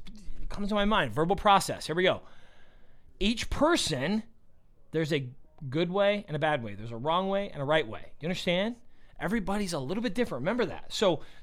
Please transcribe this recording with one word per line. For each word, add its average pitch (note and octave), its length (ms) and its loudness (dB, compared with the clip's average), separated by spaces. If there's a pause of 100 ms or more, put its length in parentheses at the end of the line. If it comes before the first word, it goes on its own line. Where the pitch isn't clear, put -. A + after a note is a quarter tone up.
(400)
it - 80 0
comes G3+ 200 -2
to G#3+ 60 0
my G3+ 100 4
mind, F#3 280 4
verbal E3 240 2
process. F#3+ 500 4
Here D#3 100 -2
we F#3 80 4
go. C#3+ 180 4 (1000)
Each G#3 280 0
person, G#3+ 760 2 (640)
there's D#3+ 220 0
a C#3 160 0 (420)
good E3+ 200 0
way G3+ 360 2
and D3+ 100 -4
a C#3+ 40 -4
bad D3+ 220 2
way. G2+ 120 -8
There's A2 160 -10
a A#2 60 -8
wrong E3 320 0
way G3 220 0
and D3 120 -8
a - 20 -2
right D3 220 2
way. - 340 -10
You D3 60 -6
understand? F#3 480 0 (460)
Everybody's G3 520 -2
a D#3 60 -2
little E3 240 -2
bit A#3+ 120 -2
different. E3 280 -2
Remember G#3+ 240 0
that. - 260 -8
So F3 280 2 (220)